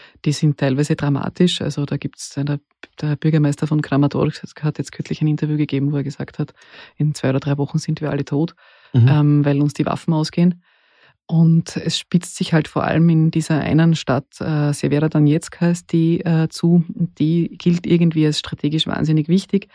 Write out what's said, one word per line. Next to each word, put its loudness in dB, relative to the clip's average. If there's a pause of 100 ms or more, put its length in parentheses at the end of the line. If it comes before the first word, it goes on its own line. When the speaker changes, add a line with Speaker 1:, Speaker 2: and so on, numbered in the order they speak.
(260)
Speaker 1:
die 0
sind 0
teilweise 0
dramatisch. 0
Also -4
da -6
gibt's, -10
äh, -4
der, -2 (420)
der -2
Bürgermeister 2
von 0
Kramatorsk -2
hat -4
jetzt -8
kürzlich -8
ein 2
Interview -2
gegeben, -2
wo -2
er -2
gesagt -10
hat, -6 (440)
in -2
zwei -2
oder 0
drei -2
Wochen -4
sind -4
wir -4
alle -4
tot, -2 (360)
Speaker 2:
Mhm. 6
Speaker 1:
ähm, 4
weil 2
uns 0
die -2
Waffen -2
ausgehen. 0 (640)
Und 2
es -4
spitzt -2
sich -6
halt 2
vor -4
allem 2
in 4
dieser -2
einen 2
Stadt, -2 (160)
äh, -2
Severa 0
Donetsk 0
heißt -2
die, 2
äh, 0
zu. 2
Die -2
gilt -2
irgendwie 2
als 0
strategisch -4
wahnsinnig 0
wichtig, 0